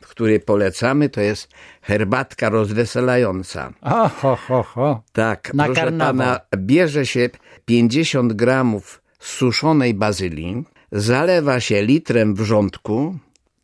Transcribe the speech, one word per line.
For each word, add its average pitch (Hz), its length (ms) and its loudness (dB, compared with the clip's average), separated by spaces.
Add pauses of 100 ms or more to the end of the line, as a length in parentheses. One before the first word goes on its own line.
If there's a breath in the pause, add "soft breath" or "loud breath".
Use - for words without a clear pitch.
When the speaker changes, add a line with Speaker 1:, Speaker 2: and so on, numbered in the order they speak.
Speaker 1:
który 110 400 0
polecamy, 117 680 0
to 117 120 -6
jest 104 280 -2 (340 loud breath)
herbatka 110 640 -2
rozweselająca. 107 1200 -2 (100)
Speaker 2:
O, 180 260 0
ho, 131 280 -2
ho, 127 260 -2
ho. 127 400 -2 (100)
Speaker 1:
Tak, 110 420 -4
Speaker 2:
Na 147 100 2
Speaker 1:
proszę 131 160 0
Speaker 2:
karnawał. 143 460 0
Speaker 1:
pana, 127 140 -2 (160)
bierze 143 500 0
się 123 240 0 (340 soft breath)
pięćdziesiąt 120 680 2
gramów 117 680 -2 (160)
suszonej 127 760 0
bazylii, 95 720 -4 (280 soft breath)
zalewa 135 680 2
się 101 220 0
litrem 113 520 2
wrzątku, 110 840 0 (460)